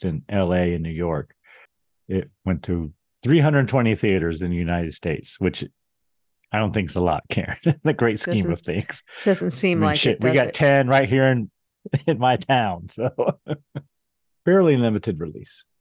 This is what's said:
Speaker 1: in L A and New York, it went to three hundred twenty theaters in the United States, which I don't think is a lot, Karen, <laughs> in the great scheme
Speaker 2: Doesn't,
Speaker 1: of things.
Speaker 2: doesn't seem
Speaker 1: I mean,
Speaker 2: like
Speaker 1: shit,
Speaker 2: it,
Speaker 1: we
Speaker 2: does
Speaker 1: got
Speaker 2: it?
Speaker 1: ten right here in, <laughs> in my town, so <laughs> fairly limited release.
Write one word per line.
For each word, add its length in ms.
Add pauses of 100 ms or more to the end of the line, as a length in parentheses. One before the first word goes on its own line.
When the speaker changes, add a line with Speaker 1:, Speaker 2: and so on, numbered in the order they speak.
Speaker 1:
in 260
L 240
A 200
and 100
New 80
York, 420 (760)
it 220 (160)
went 180
to 300 (300)
three 160
hundred 280
twenty 280
theaters 460
in 100
the 40
United 380
States, 460
which 260 (840)
I 80
don't 140
think 180
is 40
a 60
lot, 280
Karen, 300
<laughs> 60
in 180
the 100
great 260
scheme 160
Speaker 2:
Doesn't, 180
Speaker 1:
of 80
things. 420 (200)
Speaker 2:
doesn't 280
seem 280
Speaker 1:
I 20
mean, 80
Speaker 2:
like 80
Speaker 1:
shit, 200
Speaker 2:
it, 60
Speaker 1:
we 60
Speaker 2:
does 80
Speaker 1:
got 120
Speaker 2:
it? 40
Speaker 1:
ten 340
right 220
here 160
in, 240 (280)
<laughs> 280
in 140
my 180
town, 520
so 200 (760)
<laughs> 580
fairly 320
limited 420
release. 440 (180)